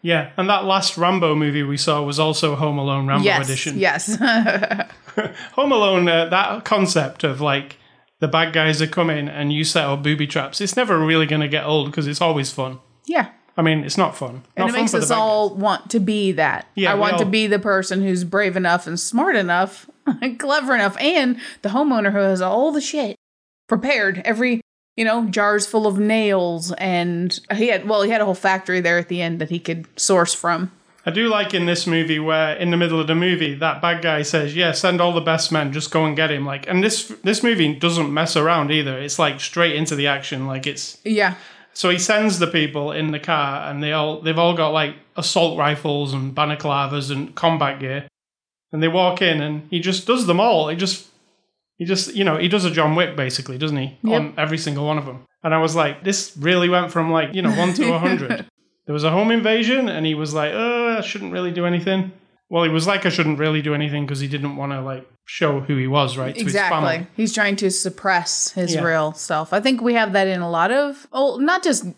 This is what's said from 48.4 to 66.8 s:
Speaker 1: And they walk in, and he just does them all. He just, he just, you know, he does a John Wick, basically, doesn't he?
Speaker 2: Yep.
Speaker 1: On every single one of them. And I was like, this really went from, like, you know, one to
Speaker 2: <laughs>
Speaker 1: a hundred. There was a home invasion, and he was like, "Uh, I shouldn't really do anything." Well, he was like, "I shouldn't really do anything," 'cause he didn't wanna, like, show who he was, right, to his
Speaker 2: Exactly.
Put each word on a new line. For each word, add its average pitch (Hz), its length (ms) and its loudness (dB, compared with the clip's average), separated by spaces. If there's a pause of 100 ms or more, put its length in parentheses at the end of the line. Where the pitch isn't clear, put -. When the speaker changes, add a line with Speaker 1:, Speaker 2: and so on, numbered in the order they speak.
Speaker 1:
And 156 100 -2
they 165 60 4
walk 180 340 2
in, 160 180 2
and 151 300 -6
he 180 80 -2
just 185 300 -2
does 247 180 2
them 175 140 4
all. 190 280 2
He 160 80 -4
just, 185 300 -4 (680)
he 170 80 -8
just, 185 320 -2
you 196 80 2
know, 160 120 2
he 170 120 0
does 190 160 2
a 175 60 2
John 151 260 4
Wick, 175 180 2
basically, 131 440 -4
doesn't 147 180 -2
he? 135 260 -4
Speaker 2:
Yep. 220 180 2
Speaker 1:
On 147 180 -6
every 156 200 0
single 147 280 -4
one 151 120 0
of 139 80 -6
them. 127 180 -14 (200)
And 160 100 2
I 160 40 4
was 160 180 2
like, 147 260 0
this 190 340 -4
really 175 320 2
went 180 220 2
from, 165 220 0
like, 160 220 0
you 190 80 -2
know, 147 100 2
one 175 220 2
to - 200 0
Speaker 2:
<laughs> - 0 -
Speaker 1:
a 165 40 0
hundred. 165 460 -2 (420)
There 147 80 -6
was 151 100 -2
a 160 60 4
home 208 220 2
invasion, 226 560 2
and 160 180 -2
he 156 80 0
was 151 180 -4
like, 156 220 -2
"Uh, 233 440 -2
I - 20 -4
shouldn't 196 320 -8
really 180 180 -4
do 175 160 -2
anything." 185 460 0 (360)
Well, 170 140 0
he 160 80 2
was 160 160 0
like, 196 180 0
"I 185 40 4
shouldn't 156 320 0
really 156 200 2
do 147 140 -2
anything," 147 320 -2
'cause 139 140 -6
he 139 80 -4
didn't 143 260 -4
wanna, 139 260 -6
like, 131 240 -10 (200)
show 147 340 0
who 135 180 -2
he 131 120 0
was, 135 280 2
right, 135 160 -6
to 233 120 -10
his 180 100 -2
Speaker 2:
Exactly. 185 220 2 (160)